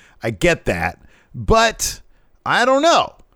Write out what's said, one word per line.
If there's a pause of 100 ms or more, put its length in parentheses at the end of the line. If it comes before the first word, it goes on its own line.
(240)
I
get
that. (340)
But (460)
I
don't
know. (220)